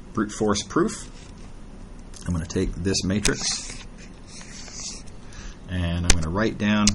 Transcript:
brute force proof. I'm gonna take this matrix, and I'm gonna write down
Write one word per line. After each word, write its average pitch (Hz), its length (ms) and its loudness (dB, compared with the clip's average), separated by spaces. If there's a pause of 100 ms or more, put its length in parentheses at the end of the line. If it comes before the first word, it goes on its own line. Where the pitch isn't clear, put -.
(140)
brute 107 160 2
force 104 320 4
proof. - 480 2 (1160)
I'm 90 60 0
gonna 82 140 0
take 95 280 2
this 95 300 0
matrix, - 800 0 (1800)
and 87 380 2
I'm 85 140 8
gonna 78 100 0
write 107 260 4
down 104 380 6